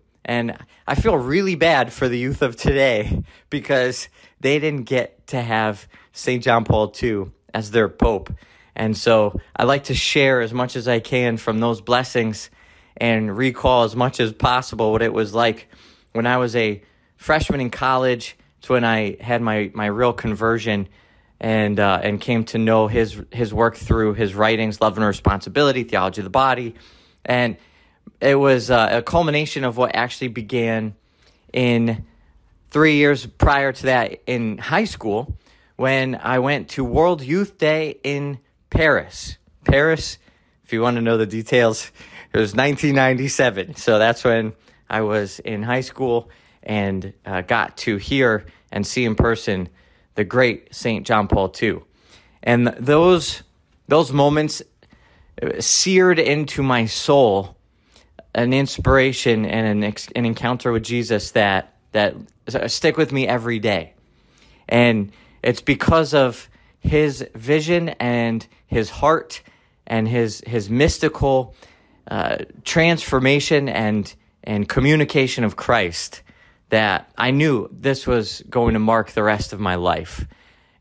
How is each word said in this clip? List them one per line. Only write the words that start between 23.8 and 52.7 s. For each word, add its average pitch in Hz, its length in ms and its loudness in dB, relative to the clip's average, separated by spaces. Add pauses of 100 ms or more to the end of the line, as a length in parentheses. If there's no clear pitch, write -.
his 101 200 -2
writings, 110 460 0
Love 107 160 2
and 107 100 2
Responsibility, 113 800 0
Theology 95 340 -2
of 95 60 -6
the 95 40 -12
Body. 127 460 0 (480)
And 123 320 0 (640)
it 139 160 4
was, 131 340 4
uh, 117 220 4
a 117 100 0
culmination 151 640 0
of 120 140 -4
what 123 180 0
actually 123 320 -4
began 113 680 -4 (580)
in 117 520 0 (640)
three 151 260 4
years 143 280 2
prior 139 460 2
to - 120 -10
that 127 440 0
in 117 300 -4
high 175 260 -2
school 110 540 -6 (400)
when 131 440 0
I 127 180 0
went 135 320 -2
to 135 120 -4
World 151 380 2
Youth 180 360 -4
Day 156 460 -2
in 143 360 -6 (300)
Paris. - 680 0 (260)
Paris, 151 540 2 (480)
if - 80 -8
you 113 80 0
want 120 140 2
to 117 60 -2
know 117 160 2
the 110 80 0
details, 110 640 0 (440)
it 107 40 -2
was 104 160 0
nineteen 139 420 0
ninety-seven. 131 800 0
So 110 240 2
that's 117 260 2
when 113 280 0 (360)
I 110 120 -2
was 104 380 -2
in 107 240 -8
high 123 180 -2
school 123 480 -4 (320)
and, 98 520 -4 (120)
uh, 92 160 -4
got 110 360 -2
to 110 180 -2
hear 113 500 0 (280)
and 107 120 -4
see 127 200 -2
in 110 100 -2
person 107 540 -2 (460)
the 104 100 -2
great 120 500 0
Saint 113 320 -4
John 107 220 2
Paul 95 200 2
two. 101 360 -4 (580)
And 120 240 2
those, 151 760 2 (440)